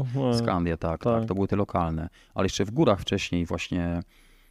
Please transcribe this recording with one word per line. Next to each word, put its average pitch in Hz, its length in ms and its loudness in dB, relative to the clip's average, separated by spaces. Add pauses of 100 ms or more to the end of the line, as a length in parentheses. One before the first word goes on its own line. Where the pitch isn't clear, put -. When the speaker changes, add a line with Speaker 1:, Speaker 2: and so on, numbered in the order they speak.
(140)
Speaker 1:
World. 131 200 0
Speaker 2:
e, 117 40 0
Speaker 1:
Skandia, 87 380 0
tak, 82 280 -4
Speaker 2:
tak. 117 160 2
Speaker 1:
tak. 113 80 -4
To 104 60 0
były 98 140 0
te 98 80 0
lokalne. 82 520 0 (260)
Ale 95 100 0
jeszcze 95 200 0
w 101 60 -8
górach 120 300 4
wcześniej 87 460 0
właśnie, 87 560 -2 (480)